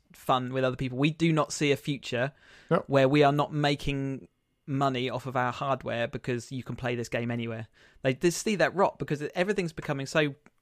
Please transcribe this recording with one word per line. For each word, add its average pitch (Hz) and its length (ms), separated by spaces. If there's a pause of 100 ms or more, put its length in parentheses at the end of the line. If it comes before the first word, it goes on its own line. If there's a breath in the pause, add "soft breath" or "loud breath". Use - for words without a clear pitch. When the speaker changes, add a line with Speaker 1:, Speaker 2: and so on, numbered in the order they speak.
(120)
Speaker 1:
fun 127 400
with 131 140
other 127 100
people. 127 220
We 147 140
do 165 200
not 151 220
see 147 180
a 135 60
future 131 560 (360 soft breath)
Speaker 2:
Yep. 160 180
Speaker 1:
where 135 200
we 147 160
are 143 80
not 147 220
making 139 760 (400)
money 135 420
off 120 160
of 131 120
our 123 160
hardware 120 560
because 120 420
you 127 120
can 127 120
play 123 200
this 120 120
game 120 240
anywhere." 117 360 (340 soft breath)
They 135 120
just 170 300
see 214 140
that 151 180
rot 190 240
because 147 240 (120)
everything's 185 360
becoming 135 340
so, 147 300 (260)